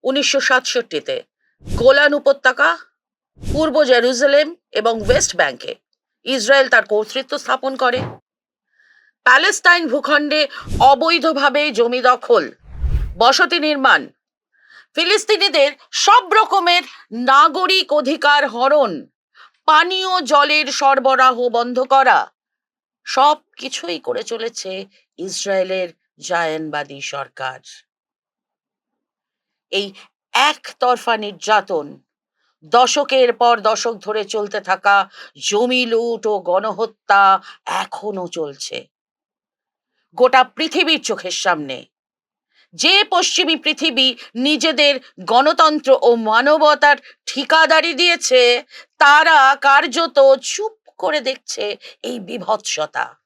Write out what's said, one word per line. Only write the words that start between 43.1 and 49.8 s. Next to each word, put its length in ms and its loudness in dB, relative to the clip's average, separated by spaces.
পৃথিবী 520 -2
নিজেদের 600 0
গণতন্ত্র 640 2
ও 140 4
মানবতার 840 2
ঠিকাদারি 680 0
দিয়েছে, 480 0
তারা 580 6
কার্যত 600 0